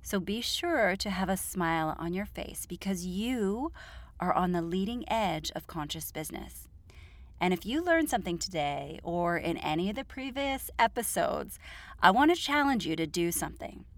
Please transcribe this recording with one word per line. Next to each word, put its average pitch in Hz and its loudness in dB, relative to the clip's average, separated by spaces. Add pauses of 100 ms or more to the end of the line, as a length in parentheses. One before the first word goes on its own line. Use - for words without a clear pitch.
So - -2
be 202 -4
sure 233 2
to 208 -4
have 185 0
a 190 2
smile 165 0
on 170 -4
your 196 -4
face - -10
because 180 -4
you 220 0 (480)
are 180 2
on 180 4
the 170 4
leading 196 -2
edge 185 2
of - -6
conscious 156 -4
business. - -8 (720)
And 180 4
if 175 -4
you 269 -2
learned 330 4
something 180 -2
today 143 -4
or 170 0
in 165 0
any 160 0
of 214 -4
the 269 -6
previous 269 -4
episodes, - 0 (440)
I 190 12
want 294 8
to - -6
challenge 277 2
you 160 0
to 160 0
do 170 0
something. - -6 (120)